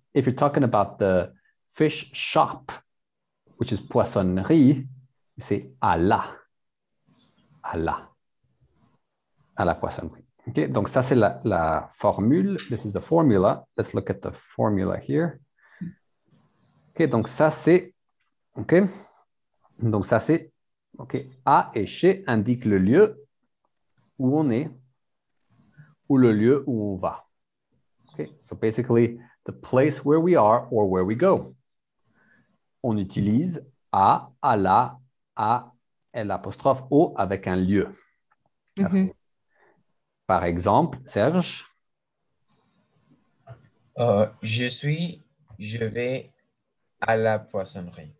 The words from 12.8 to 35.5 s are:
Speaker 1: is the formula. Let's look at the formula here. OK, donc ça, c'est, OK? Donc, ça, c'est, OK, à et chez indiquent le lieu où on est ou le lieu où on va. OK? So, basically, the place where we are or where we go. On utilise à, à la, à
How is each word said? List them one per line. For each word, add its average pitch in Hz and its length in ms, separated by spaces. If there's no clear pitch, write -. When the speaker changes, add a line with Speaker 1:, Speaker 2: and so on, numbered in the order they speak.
Speaker 1:
is 104 80
the 95 80
formula. 127 680
Let's - 180
look 101 160
at 95 120
the 98 100
formula 95 680
here. 151 420
OK, - 140
donc 113 200
ça, 151 220
c'est, 175 440
OK? 110 200
Donc, 107 280
ça, 113 140
c'est, - 320
OK, - 180
à 151 300
et 101 120
chez 185 400
indiquent 120 380
le 101 140
lieu 139 480
où 131 200
on 156 120
est 135 200
ou 139 80
le 123 160
lieu 120 340
où 107 260
on 95 40
va. 90 300
OK? - 160
So, - 160
basically, 117 640
the - 80
place - 520
where 151 160
we 170 160
are 117 340
or 107 180
where 92 160
we 107 120
go. 165 380
On 113 160
utilise 110 680
à, 101 400
à 127 160
la, 101 400
à 113 380